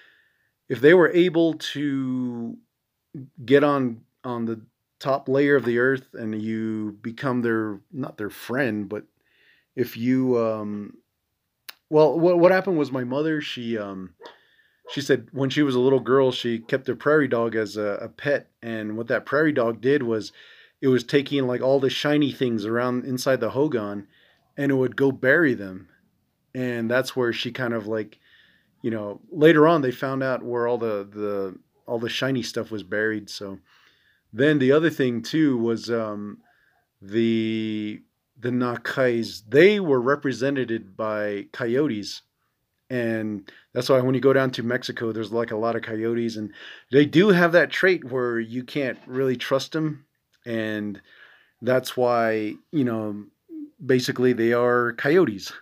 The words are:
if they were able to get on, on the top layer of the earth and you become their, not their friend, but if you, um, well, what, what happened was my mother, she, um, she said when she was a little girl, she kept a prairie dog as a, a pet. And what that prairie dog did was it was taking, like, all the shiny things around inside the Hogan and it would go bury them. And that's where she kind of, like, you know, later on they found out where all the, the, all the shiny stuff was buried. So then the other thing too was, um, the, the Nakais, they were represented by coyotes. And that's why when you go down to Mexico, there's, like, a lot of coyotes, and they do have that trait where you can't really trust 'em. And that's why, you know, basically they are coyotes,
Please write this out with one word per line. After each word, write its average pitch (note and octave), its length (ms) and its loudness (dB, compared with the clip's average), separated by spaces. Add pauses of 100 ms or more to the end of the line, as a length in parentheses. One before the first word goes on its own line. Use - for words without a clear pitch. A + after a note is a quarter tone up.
(680)
if A#2+ 120 -6
they D3+ 140 10
were E3+ 160 6
able E3+ 440 2
to B2+ 1000 -4 (880)
get C#3 200 4
on, C3 380 -2 (200)
on A#2+ 220 -6
the A2+ 160 -6 (400)
top C#3 280 -2
layer C#3+ 280 4
of B2 80 0
the A#2+ 160 0
earth C3 340 0
and A2 260 -6
you A2 600 -6
become B2 400 -4
their, A2 380 -2 (100)
not C#3 260 -10
their G#2 140 -8
friend, A2 580 -4
but G#2 160 -8 (680)
if A#2+ 220 -4
you, B2+ 420 2
um, G#2+ 580 -4 (920)
well, D3+ 280 6
what, F3 200 4
what F3+ 140 8
happened F#3 260 2
was C3+ 120 0
my B2+ 140 -4
mother, D3+ 380 -2
she, A#2 340 -6
um, G2 380 -10 (760)
she C#3 120 -6
said C3 300 0
when C3+ 180 -2
she D3+ 120 2
was C3+ 120 2
a B2 60 2
little C3 200 4
girl, C3 320 4
she A#2 280 -4
kept C3 280 -4
a A#2+ 80 -4
prairie D3 320 2
dog A#2 260 0
as G#2 220 -4
a, G#2 240 -4
a A2+ 80 -10
pet. C#3+ 400 -4 (140)
And A2 340 -8
what A#2 120 -8
that A2 180 -4
prairie D3 260 0
dog A#2 300 -2
did C#3 200 2
was A2 300 -4 (480)
it C#3 80 0
was B2 160 4
taking, C#3 420 0
like, B2 140 -2
all C3+ 180 2
the C3 120 0
shiny D3 420 0
things A#2 320 -2
around B2 400 -2
inside B2+ 360 0
the A2 100 -2
Hogan G#2+ 580 -2 (480)
and C#3 160 0
it - 20 2
would B2+ 220 0
go C#3 160 4
bury C3 420 4
them. F#2+ 340 -10 (680)
And A#2+ 360 -4
that's B2+ 240 0
where A#2+ 180 0
she A#2 200 -6
kind A#2+ 220 -4
of, G#2+ 120 -6
like, A2 320 -6 (640)
you A#2 100 -4
know, G#2 300 -8 (100)
later D#3 380 8
on E3 140 4
they B2+ 100 0
found C3+ 300 -4
out B2+ 200 -2
where A#2+ 240 -2
all A#2+ 120 0
the, G#2+ 300 -4
the, G2+ 500 -6 (280)
all A#2+ 120 -6
the A#2 100 -6
shiny C3 340 -2
stuff A#2 280 -8
was G#2 120 -8
buried. G#2 460 -4
So G2 300 -12 (760)
then D3 260 2
the C3+ 140 4
other D#3+ 160 4
thing B2 320 -2
too C#3+ 380 0
was, A2+ 320 -2
um, G#2 480 -6 (640)
the, A2 1000 -2 (400)
the B2+ 100 -6
Nakais, B2 960 -2
they F3 300 6
were D3 220 2
represented A#2+ 960 -2
by G#2 560 -4
coyotes. A#2+ 720 -4 (680)
And A2+ 580 -4 (240)
that's B2+ 160 -2
why C3 120 6
when C3 160 2
you A#2+ 40 0
go C3+ 120 6
down C3 200 2
to B2 120 -8
Mexico, A#2+ 480 -4
there's, G#2+ 180 -8
like, A2+ 220 -4
a A2 40 -4
lot A2+ 200 -2
of A2 60 -6
coyotes, A2+ 520 -4
and G#2+ 180 -8 (380)
they C#3+ 160 6
do F#3 220 4
have F3 240 6
that D3+ 180 4
trait F3 400 2
where A#2+ 300 -2
you A#2 240 -6
can't C3 420 -6
really C3 300 -2
trust C3+ 400 -2
'em. D#3 300 -2 (380)
And G#2+ 560 -6 (600)
that's B2 360 0
why, A2+ 580 2 (180)
you D3+ 100 0
know, G#2+ 440 -4 (580)
basically B2+ 480 2
they A#2 200 2
are A#2+ 420 2
coyotes, C#3 680 0